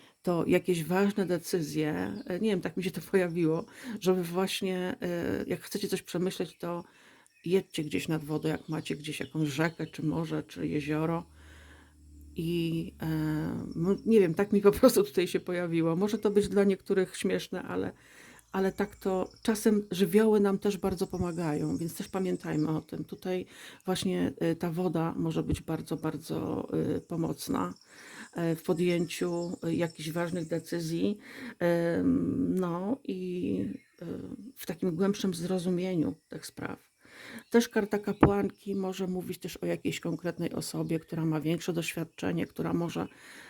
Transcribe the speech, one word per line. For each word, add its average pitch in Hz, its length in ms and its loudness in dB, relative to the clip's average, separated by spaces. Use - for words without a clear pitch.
to 175 240 2
jakieś 175 380 2
ważne 196 420 2
decyzje, 170 1000 -2
e, 180 140 -4
nie 220 100 2
wiem, 185 100 2
tak - 160 -6
mi 180 80 -2
się 185 60 0
to 180 100 -8
pojawiło, 170 640 2
żeby 185 220 4
właśnie, 185 800 -2
e, 175 460 -2
jak 175 140 -4
chcecie - 280 -6
coś 185 140 -2
przemyśleć, 180 560 -4
to 175 260 -6
jedźcie 175 400 0
gdzieś - 240 -2
nad 156 160 0
wodę, 151 240 -2
jak - 200 -4
macie 160 280 -4
gdzieś 147 240 -10
jakąś 151 280 -2
rzekę, 160 380 -2
czy - 160 -10
morze, 156 400 -2
czy 170 240 -8
jezioro. 156 600 -2
I, 165 560 -2
e, 165 40 -4
no, 180 200 2
nie 220 140 8
wiem, 165 140 4
tak 202 180 2
mi 202 80 6
po 202 120 8
prostu 214 320 8
tutaj 180 240 0
się 180 120 0
pojawiło. 165 560 2
Może 208 220 0
to 208 120 2
być 202 180 4
dla 196 160 4
niektórych 190 520 2
śmieszne, 180 460 -2
ale, 185 300 -4
ale 190 200 2
tak - 240 -4
to 190 340 -2
czasem 214 480 4
żywioły 202 500 6
nam 196 180 4
też 202 180 0
bardzo 190 300 -2
pomagają, 165 720 -2
więc 165 180 -4
też - 140 -10
pamiętajmy 180 600 0
o 156 120 0
tym. 160 240 -8
Tutaj 185 420 -6
właśnie, 180 540 0
e, 165 180 2
ta 170 140 -2
woda 165 460 0
może 160 260 0
być - 200 -2
bardzo, 160 340 -4
bardzo, - 720 -4
e, 170 40 -2
pomocna, 175 720 -2
e, 165 240 0
w 160 60 -14
podjęciu, 175 1000 0
e, 165 120 -2
jakichś 160 360 -4
ważnych 170 380 -4
decyzji, 170 720 -2
em, 175 960 2
no 185 500 -2
i, 185 600 -2
e, 170 40 -12
w - 100 -12
takim 170 300 -2
głębszym 196 380 2
zrozumieniu 180 800 0
tych - 180 -12
spraw. - 420 -10
Też 233 180 6
karta 208 300 0
kapłanki 202 760 2
może 190 320 -2
mówić 180 320 -4
też - 180 -10
o 175 100 -6
jakiejś 170 340 -2
konkretnej 170 520 -4
osobie, 160 480 -2
która 160 240 -4
ma 156 160 2
większe 160 320 0
doświadczenie, 165 760 -2
która 170 260 -4
może, 170 340 -2